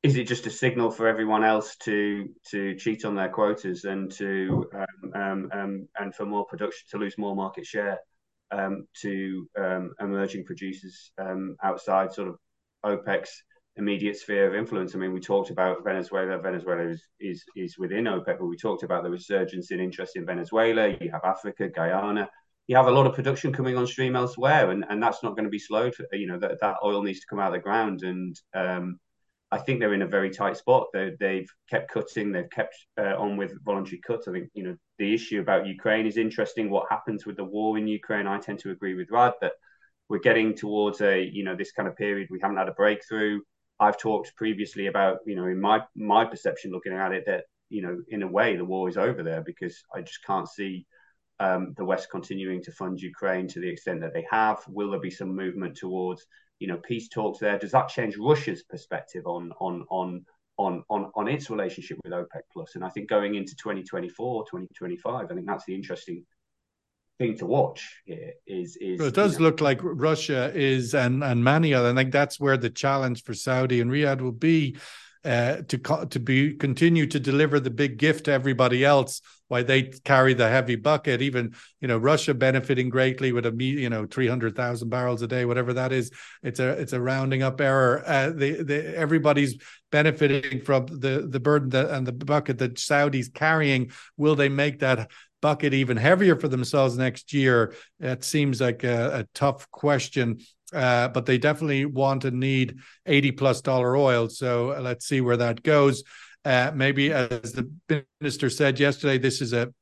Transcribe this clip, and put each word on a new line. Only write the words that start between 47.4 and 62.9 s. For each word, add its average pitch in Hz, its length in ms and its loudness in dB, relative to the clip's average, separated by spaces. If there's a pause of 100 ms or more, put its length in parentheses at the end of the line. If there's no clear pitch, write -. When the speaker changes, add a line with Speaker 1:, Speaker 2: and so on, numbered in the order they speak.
Speaker 1:
you 104 140 -6
know, 87 260 -8
in 104 140 -6
a 95 40 -4
way 101 300 2
the 90 80 -6
war 92 240 -2
is 90 80 -4
over 98 260 -2
there 80 220 -4
because 87 360 -12 (140)
I 95 60 -10
just - 240 -18
can't 92 240 -2
see, 95 360 -10 (540)
um, 92 380 -2
the 92 80 -6
West 92 260 -2
continuing 92 520 -8
to 85 100 -18
fund 92 260 -8
Ukraine 92 480 -4
to 87 140 -10
the 90 80 -6
extent 85 320 -8
that 80 120 -10
they 82 160 -6
have. 110 380 0
Will 101 240 -6
there 95 80 -4
be 95 100 -6
some 92 240 -8
movement 92 440 -6
towards, 92 480 -8 (340)
you 98 80 -8
know, 87 100 -6
peace 113 300 -8
talks 107 300 -4
there? 101 220 0
Does 104 140 -8
that 131 140 4
change 107 300 -4
Russia's 117 460 0
perspective - 640 -12
on, 87 320 -8
on, 90 320 -6
on, 90 340 -6 (320)
on, 92 320 -2
on, 101 240 -4
on 104 140 -4
its 139 240 -4
relationship 92 520 -6
with 87 100 -10
opec 87 280 -8 (100)
plus? 82 220 -14
And 90 100 -10
I 92 60 -8
think 104 180 -10